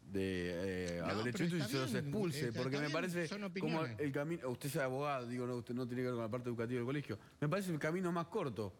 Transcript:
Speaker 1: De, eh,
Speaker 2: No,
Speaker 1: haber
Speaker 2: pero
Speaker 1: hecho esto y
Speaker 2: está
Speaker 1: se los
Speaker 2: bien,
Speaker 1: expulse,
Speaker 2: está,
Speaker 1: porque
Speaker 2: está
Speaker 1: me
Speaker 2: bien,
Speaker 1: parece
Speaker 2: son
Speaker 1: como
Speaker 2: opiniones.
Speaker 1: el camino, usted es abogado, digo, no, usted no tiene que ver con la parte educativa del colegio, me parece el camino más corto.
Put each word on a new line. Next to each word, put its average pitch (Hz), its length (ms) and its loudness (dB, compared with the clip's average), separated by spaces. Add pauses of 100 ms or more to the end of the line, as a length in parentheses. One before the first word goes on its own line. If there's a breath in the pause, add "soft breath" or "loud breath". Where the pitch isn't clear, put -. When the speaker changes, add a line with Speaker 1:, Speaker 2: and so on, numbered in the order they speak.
(120)
Speaker 1:
De, 90 840 0
eh, - 20 -
Speaker 2:
No, 82 80 -2
Speaker 1:
haber 107 240 0
Speaker 2:
pero 117 40 -4
Speaker 1:
hecho 180 80 2
esto 175 140 2
y - 40 2
Speaker 2:
está 117 100 0
Speaker 1:
se 139 60 0
los 131 160 0
Speaker 2:
bien, 131 120 0
Speaker 1:
expulse, 147 420 0
Speaker 2:
está, 117 140 -2
Speaker 1:
porque 131 140 2
Speaker 2:
está 143 60 2
Speaker 1:
me 151 60 0
Speaker 2:
bien, 143 60 -2
Speaker 1:
parece 170 340 0
Speaker 2:
son 196 140 -4
Speaker 1:
como 202 60 -4 (320)
Speaker 2:
opiniones. 120 200 -2
Speaker 1:
el 143 120 2
camino, 147 380 0
usted 123 200 -2
es 135 80 -4
abogado, 135 500 0
digo, 123 180 0
no, 123 120 0
usted 120 180 -4
no 127 120 0
tiene 123 140 0
que 127 60 2
ver 123 80 2
con 117 80 0
la 113 80 0
parte 123 180 -2
educativa 120 300 0
del 120 60 0
colegio, 135 340 -2 (200 loud breath)
me 147 80 2
parece 185 240 2
el 156 80 2
camino 170 320 2
más 170 160 0
corto. 113 520 0